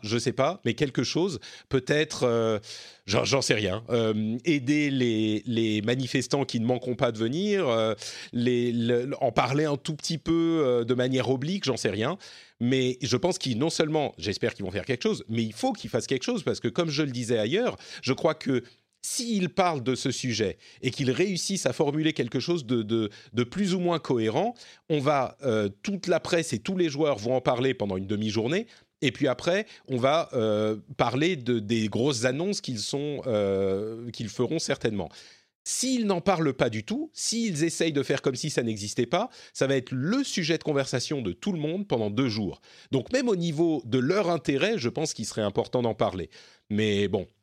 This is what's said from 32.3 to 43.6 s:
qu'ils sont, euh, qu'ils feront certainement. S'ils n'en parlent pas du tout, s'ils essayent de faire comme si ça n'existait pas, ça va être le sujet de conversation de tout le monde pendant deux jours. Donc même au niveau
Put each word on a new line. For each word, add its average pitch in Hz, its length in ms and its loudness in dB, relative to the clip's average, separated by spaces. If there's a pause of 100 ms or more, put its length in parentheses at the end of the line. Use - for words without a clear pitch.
qu'ils 127 180 -6
sont, 143 460 -4
euh, 104 880 0
qu'ils 107 180 -8
feront 127 300 -2
certainement. 107 500 -2 (540)
S'ils 247 440 0
n'en 180 140 0
parlent 160 320 2
pas 131 180 2
du 110 120 -4
tout, 302 300 -6
s'ils 214 500 -2
essayent 165 300 0
de 139 100 2
faire 139 200 0
comme 135 120 2
si 147 140 -6
ça 143 140 0
n'existait 110 420 -2
pas, 185 240 0 (240)
ça 139 140 2
va 135 80 2
être 131 160 -2
le 165 320 0
sujet 165 340 0
de - 60 -8
conversation 139 580 0
de 101 120 -2
tout - 180 -2
le 170 80 -2
monde 170 280 -2
pendant 110 220 0
deux 123 200 2
jours. 104 320 -2 (300)
Donc 131 220 0
même 254 160 2
au 202 60 2
niveau 165 500 0